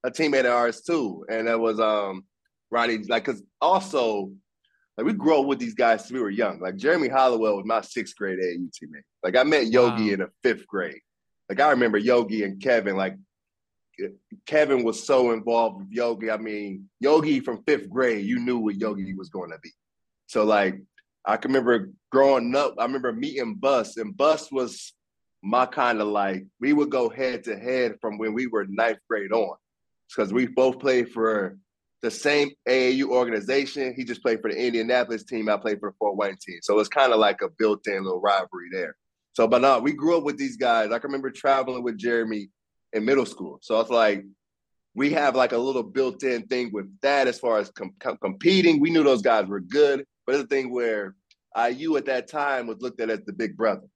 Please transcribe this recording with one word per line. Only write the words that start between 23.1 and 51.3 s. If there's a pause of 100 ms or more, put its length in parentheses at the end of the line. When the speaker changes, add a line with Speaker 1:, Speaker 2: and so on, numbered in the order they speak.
Speaker 1:
meeting
Bus,
and
Bus
was (480)
my
kinda,
like, (140)
we
would
go
head
to
head
from
when
we
were
ninth (100)
grade
on, (600)
'cause
we
both
played
for (440)
the
same (160)
A
A
U
organization.
He
just
played
for
the (100)
Indianapolis
team.
I
played
for
the
Fort
Wayne
team.
So
it's
kinda
like
a
built-in
little
rivalry
there. (380)
So,
but
no,
we
grew
up
with
these
guys.
I
can
remember
traveling
with
Jeremy (440)
in
middle
school.
So
it's
like, (680)
we
have,
like,
a
little
built-in
thing
with (140)
that
as
far
as
com-,
com-,
competing.
We
knew
those
guys
were
good, (200)
but
it's
a
thing
where (400)